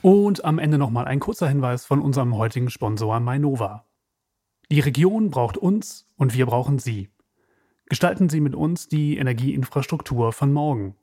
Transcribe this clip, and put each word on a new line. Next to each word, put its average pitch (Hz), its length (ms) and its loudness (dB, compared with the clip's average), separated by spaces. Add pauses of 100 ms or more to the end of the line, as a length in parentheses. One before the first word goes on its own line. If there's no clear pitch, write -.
Und 202 420 6
am 156 140 0
Ende 151 200 2
nochmal 120 260 0
ein 131 160 -2
kurzer 185 280 -2
Hinweis 131 360 0
von 143 160 2
unserem 131 360 0
heutigen 113 340 -2
Sponsor 110 500 -2
Mainova. 120 640 -2 (840)
Die 147 100 4
Region 175 500 2
braucht 120 280 -2
uns 196 580 -2
und 127 180 2
wir 127 120 2
brauchen 123 320 0
Sie. 104 320 -6 (760)
Gestalten 185 420 0
Sie 156 120 0
mit 143 140 0
uns 165 340 -4
die 151 300 -2
Energieinfrastruktur 131 1120 -2
von 139 200 0
morgen. 135 500 -2